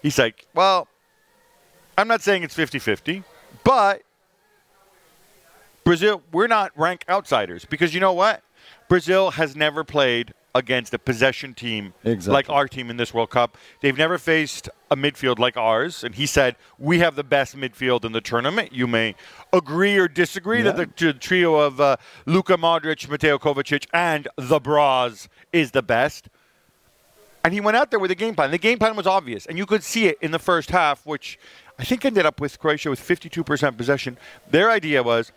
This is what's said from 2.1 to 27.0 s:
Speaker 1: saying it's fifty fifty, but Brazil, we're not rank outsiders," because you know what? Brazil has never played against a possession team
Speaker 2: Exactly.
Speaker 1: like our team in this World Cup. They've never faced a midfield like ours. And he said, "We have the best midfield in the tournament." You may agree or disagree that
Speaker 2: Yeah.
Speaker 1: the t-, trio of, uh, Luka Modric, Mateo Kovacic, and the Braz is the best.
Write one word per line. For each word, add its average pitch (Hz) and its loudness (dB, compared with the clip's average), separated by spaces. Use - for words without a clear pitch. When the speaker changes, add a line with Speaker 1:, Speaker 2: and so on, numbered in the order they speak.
Speaker 1:
saying 196 2
it's 165 -10
fifty 147 -2
fifty, 151 -4
but 214 4
Brazil, 175 2
we're 190 2
not 214 0
rank 170 -2
outsiders," 117 -2
because 151 0
you 180 -2
know 190 4
what? 196 2
Brazil 180 4
has 147 -2
never 151 -2
played 120 0
against 123 -2
a 110 -6
possession 127 0
team 107 -8
Speaker 2:
Exactly. 101 0
Speaker 1:
like 139 2
our 143 0
team 127 -12
in 117 -10
this 120 -4
World 117 -2
Cup. 120 -2
They've 135 -2
never 160 0
faced 160 -4
a 151 2
midfield 135 -2
like 123 0
ours. 120 -2
And 120 -10
he 139 -4
said, 127 2
"We 170 0
have 160 2
the 143 -6
best 135 0
midfield 127 -2
in 110 -6
the 113 -4
tournament." 135 -4
You 127 -2
may 113 0
agree 185 2
or 180 2
disagree 175 -2
that 196 2
Speaker 2:
Yeah. 175 -2
Speaker 1:
the 156 -2
t-, 131 -8
trio 175 2
of, 143 2
uh, 139 4
Luka 180 2
Modric, 160 0
Mateo 147 0
Kovacic, 139 -2
and 165 0
the 139 0
Braz 131 0
is 156 0
the 135 2
best. 120 -2